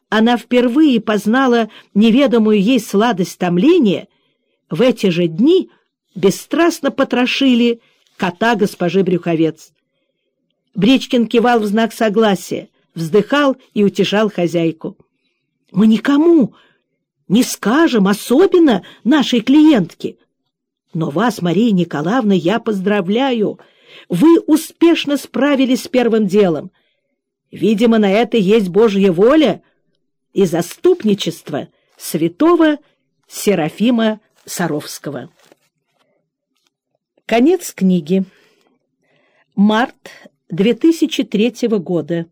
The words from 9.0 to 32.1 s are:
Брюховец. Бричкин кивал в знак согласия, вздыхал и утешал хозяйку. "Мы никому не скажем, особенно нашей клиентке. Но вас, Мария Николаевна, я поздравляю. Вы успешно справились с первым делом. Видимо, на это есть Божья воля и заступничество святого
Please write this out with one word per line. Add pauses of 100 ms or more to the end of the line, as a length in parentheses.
Брюховец. (1000)
Бричкин
кивал
в
знак
согласия, (260)
вздыхал (180)
и
утешал
хозяйку. (720)
"Мы
никому (760)
не
скажем,
особенно (180)
нашей
клиентке. (760)
Но
вас,
Мария
Николаевна,
я
поздравляю. (500)
Вы
успешно
справились
с
первым
делом. (800)
Видимо,
на
это
есть
Божья
воля (680)
и
заступничество (280)
святого (500)